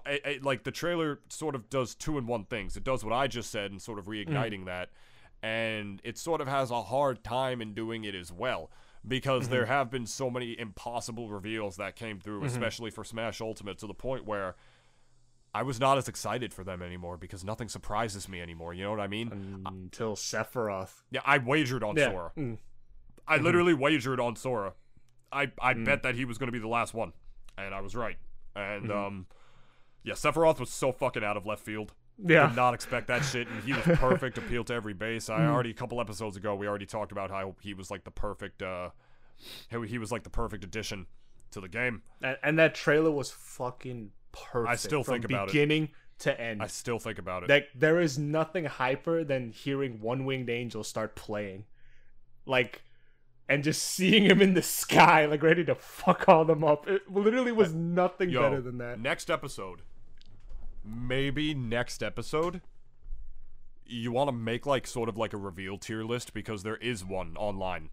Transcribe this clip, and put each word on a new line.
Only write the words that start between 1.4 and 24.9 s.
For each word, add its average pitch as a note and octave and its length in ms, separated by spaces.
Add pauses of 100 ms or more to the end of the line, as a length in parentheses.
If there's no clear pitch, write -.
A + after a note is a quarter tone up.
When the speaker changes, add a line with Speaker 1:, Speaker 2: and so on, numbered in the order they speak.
Speaker 1:
of A2+ 140
does B2+ 240
two-in-one A#2+ 520
things. G2+ 300
It G2+ 80
does B2+ 220
what G#2+ 80
I C3+ 140
just A#2 240
said G2+ 200
and G2 100
sort G#2+ 180
of F2+ 60
Speaker 2:
Mm. G#2 200
Speaker 1:
reigniting A2+ 400
that, F2+ 240 (540)
and A2 600
it A#2 140
sort D#3+ 240
of C3+ 60
has C3+ 240
a A#2+ 120
hard C3 400
time B2+ 380
in A2 140
doing A2+ 300
it G2 100
as F2 180
well, F#2 380 (360)
because B2+ 420
there B2+ 140
Speaker 2:
Mm-hmm. A2 80
Speaker 1:
have C3+ 200
been B2+ 160
so C3 240
many A#2+ 280
impossible A#2 680
reveals G#2 480
that G2 180
came G#2+ 240
through, G#2 200
Speaker 2:
Mm-hmm. D3 80
Speaker 1:
especially A#2+ 420
for G#2+ 140
Smash A2 360
Ultimate, G#2 400
to G#2 80
the G2+ 60
point C3 320
where G2 300 (1000)
I G#2+ 100
was B2+ 180
not C3+ 160
as B2 100
excited A2 460
for F#2+ 100
them F#2 180
anymore F2 360
because F2+ 260
nothing A2 240
surprises G#2 640
me F#2 120
anymore, E2+ 320
you F#2 120
know G2+ 60
what G#2+ 100
I G2+ 60
mean? G2 580
Speaker 2:
Until F#2+ 500
Sephiroth. G#2+ 960
Speaker 1:
Yeah, B2+ 140
I C#3+ 140
wagered B2+ 440
on G#2+ 140
Speaker 2:
Yeah. C#3 140
Speaker 1:
Sora. F2 260
Speaker 2:
Mm. C3+ 200 (720)
Speaker 1:
I D#3 80
Speaker 2:
Mm-hmm. D3+ 100
Speaker 1:
literally F3 280
wagered C3+ 480
on A#2+ 160
Sora. G#2+ 360 (580)